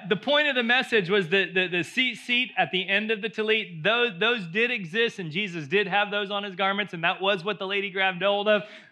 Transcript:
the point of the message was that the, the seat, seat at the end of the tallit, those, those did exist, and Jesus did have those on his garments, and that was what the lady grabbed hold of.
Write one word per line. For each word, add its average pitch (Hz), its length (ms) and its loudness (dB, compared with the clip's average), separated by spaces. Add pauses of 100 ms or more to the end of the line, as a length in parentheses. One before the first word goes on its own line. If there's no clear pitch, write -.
the - 60 2
point 294 320 2
of 269 80 2
the 247 80 2
message 226 480 2
was 196 180 2
that 180 240 2
the, 185 140 2
the 175 160 0
seat, 247 320 -2
seat 240 420 -2
at 185 140 2
the 185 180 -2
end 214 220 0
of 208 100 -2
the 220 80 -4
tallit, 214 540 -2
those, 233 360 2
those 214 280 0
did 226 240 0
exist, 214 480 -2
and 165 100 -6
Jesus 170 380 -6
did 196 180 2
have 202 240 0
those 208 220 -4
on 202 120 -4
his 196 120 -8
garments, 196 400 0
and 165 80 -6
that 175 180 2
was 190 240 0
what 202 140 -2
the 196 80 -6
lady 196 240 -2
grabbed 190 320 0
hold 202 240 2
of. 208 160 4 (280)